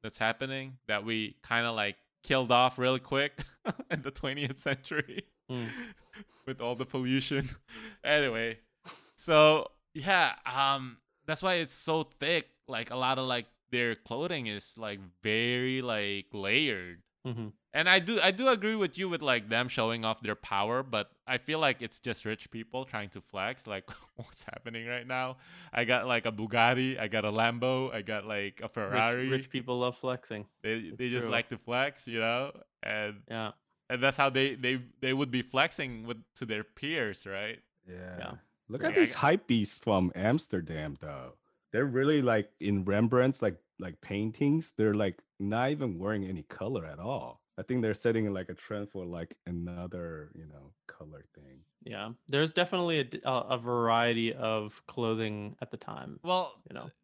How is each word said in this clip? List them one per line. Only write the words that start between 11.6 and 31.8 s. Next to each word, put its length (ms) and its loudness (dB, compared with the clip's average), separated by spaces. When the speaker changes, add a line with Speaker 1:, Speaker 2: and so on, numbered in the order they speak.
Speaker 1:
so 280 0
thick. 260 0
Like, 220 -6
a 60 -6
lot 220 2
of, 80 -2
like, 200 -2
their 240 2
clothing 520 -6
is, 320 -8
like, 220 -8
very, 600 2
like, 500 -2
layered. 680 0
Speaker 2:
Mm-hmm. 220 -8
Speaker 1:
And 160 2
I 100 8
do, 220 0
I 100 6
do 180 2
agree 280 2
with 220 -2
you 100 -4
with, 140 -4
like, 260 2
them 200 2
showing 360 0
off 160 -2
their 160 -2
power, 460 0
but 280 -4
I 120 -2
feel 200 -4
like 240 2
it's 160 -10
just 280 -6
rich 240 -8
people 340 -10
trying 260 -8
to 120 -16
flex, 440 -6
like, 220 -8
<laughs> 140 -20
what's 280 -16
happening 420 -12
right 200 -6
now. 320 -4
I 120 2
got, 220 4
like, 200 2
a 60 0
Bugatti, 680 4
I 80 -2
got 160 0
a 80 0
Lambo, 600 2
I 100 -6
got, 240 -6
like, 340 -6
a 40 -8
Speaker 2:
Rich, 80 -10
Speaker 1:
Ferrari. 580 0
Speaker 2:
rich 200 -2
people 280 -4
love 180 0
flexing. 500 -6
Speaker 1:
They, 120 -2
Speaker 2:
It's 240 -8
Speaker 1:
they 100 -2
just 160 0
Speaker 2:
true. 80 -2
Speaker 1:
like 160 0
to 100 -8
flex, 480 -2